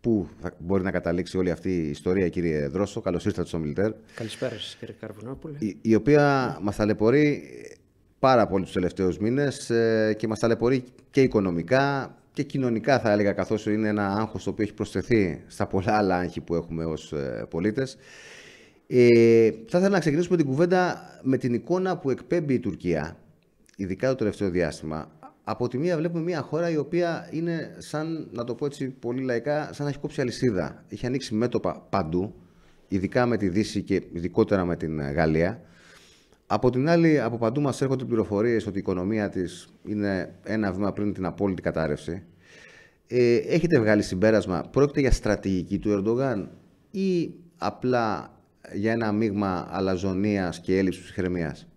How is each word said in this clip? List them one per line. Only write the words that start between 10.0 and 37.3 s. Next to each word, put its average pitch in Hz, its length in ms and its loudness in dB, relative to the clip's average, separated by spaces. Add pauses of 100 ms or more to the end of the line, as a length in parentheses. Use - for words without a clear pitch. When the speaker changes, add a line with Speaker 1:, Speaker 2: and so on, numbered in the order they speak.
Speaker 1:
και 113 100 -4
μας 110 120 -4
ταλαιπωρεί 120 440 2 (280)
και 139 100 4
οικονομικά 123 920 2 (180)
και 143 100 -4
κοινωνικά, 127 560 0
θα 113 120 2
έλεγα, 104 220 4
καθώς 104 320 -2
είναι 107 220 0
ένα 104 200 0
άγχος 101 360 -2
το 101 60 -4
οποίο 104 140 -4
έχει 104 100 -4
προσθεθεί 98 760 0
στα - 200 -6
πολλά 107 300 0
άλλα 95 200 2
άγχη 87 240 -4
που 85 140 -4
έχουμε 82 300 -4
ως, 80 280 -6
ε, 64 360 -6
πολίτες. 107 480 -2 (960)
Ε, 117 560 8
θα - 280 -4
ήθελα 190 120 4
να 196 100 4
ξεκινήσουμε 170 380 2
την 156 80 2
κουβέντα 175 640 0 (120)
με 131 160 2
την 127 160 0
εικόνα 180 440 -2
που 139 120 -4
εκπέμπει 143 440 -2
η 117 60 2
Τουρκία, 82 580 -4 (580)
ειδικά 95 340 -4
το 131 60 0
τελευταίο 101 340 -2
διάστημα. 78 640 -4 (320)
Από 113 240 -4
τη 123 100 -6
μία 170 200 -2
βλέπουμε 170 240 -4
μια 165 200 -4
χώρα 170 280 -4
η 160 80 -2
οποία 165 540 -2
είναι 160 460 -4
σαν, 156 540 -8
να 117 120 -6
το 139 120 -6
πω 147 100 -4
έτσι 139 220 -6
πολύ 127 340 -6
λαϊκά, 131 520 -2
σαν 147 120 -6
να 143 60 -2
έχει 135 80 -8
κόψει 147 220 -6
αλυσίδα. 110 680 -2
Έχει 104 160 -8
ανοίξει 123 300 -4
μέτωπα 110 540 -2
παντού, 90 440 -2 (540)
ειδικά 101 380 0
με 117 120 0
τη 98 120 0
Δύση 101 320 -2
και 90 200 0 (120)
ειδικότερα 90 520 2
με 85 100 0
την, 78 240 -4
ε, 69 120 -4
Γαλλία. 80 500 2 (840)
Από 113 220 2
την 127 200 0
άλλη, 165 320 4
από 117 160 -4